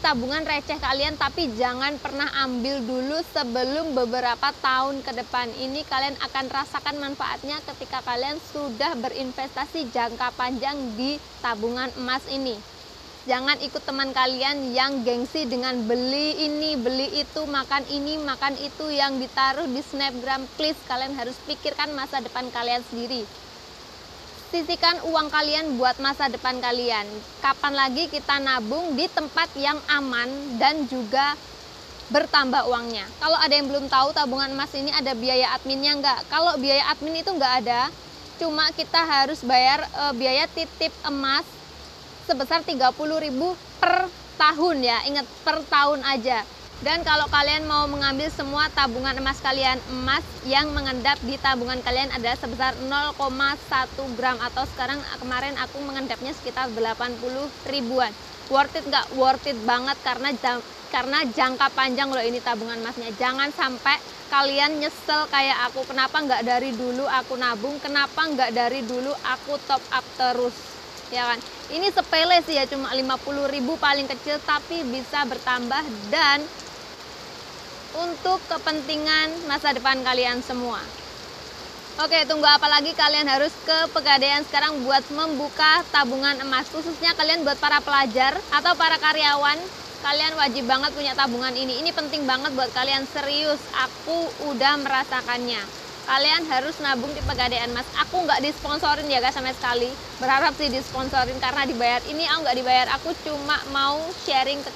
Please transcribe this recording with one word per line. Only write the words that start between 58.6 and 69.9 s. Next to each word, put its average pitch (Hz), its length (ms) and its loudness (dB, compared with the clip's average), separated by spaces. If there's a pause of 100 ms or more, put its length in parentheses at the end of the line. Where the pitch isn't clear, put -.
it - 80 -6
nggak? 269 240 2
Worth 262 320 4
it 254 160 -2
banget 247 400 2
karena 262 400 0
jam-, 247 240 0 (240)
karena 269 400 2
jangka 254 480 4
panjang 262 320 2
loh 254 160 2
ini 240 160 0
tabungan 226 400 -2
emasnya. 233 320 -6
Jangan 262 400 0
sampai 277 480 2 (320)
kalian 277 480 4
nyesel 302 480 0
kayak 269 400 2
aku, 262 160 -6
"Kenapa 262 320 0
nggak 262 240 2
dari 247 320 2
dulu 247 320 -2
aku 262 320 0
nabung? 247 400 -2
Kenapa 285 480 0
nggak 254 320 0
dari 247 240 2
dulu 254 400 -2
aku 254 320 -4 (160)
top 269 240 2